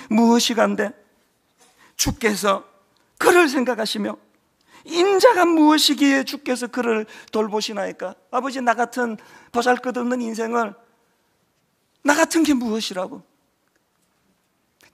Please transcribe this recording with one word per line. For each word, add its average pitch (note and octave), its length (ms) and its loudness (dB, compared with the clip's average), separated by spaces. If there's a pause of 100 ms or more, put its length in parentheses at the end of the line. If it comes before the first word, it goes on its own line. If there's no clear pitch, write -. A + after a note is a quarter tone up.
무엇이간데? G#3+ 800 2 (1040)
주께서 G3 680 -2 (540)
그를 F4 320 6
생각하시며 A3 680 -4 (680)
인자가 F#4 600 4
무엇이기에 D4+ 800 4
주께서 B3 420 -8
그를 A3+ 380 -4 (260)
돌보시나이까? G3+ 840 -6 (160)
아버지, B3+ 320 -6
나 A#3+ 100 0
같은 A#3 460 -4 (340)
보잘것없는 B3 720 -2
인생을, A3+ 520 -4 (1300)
나 C#4+ 100 4
같은 D#4+ 280 0
게 D4 120 2
무엇이라고? G#3+ 680 -6 (1700)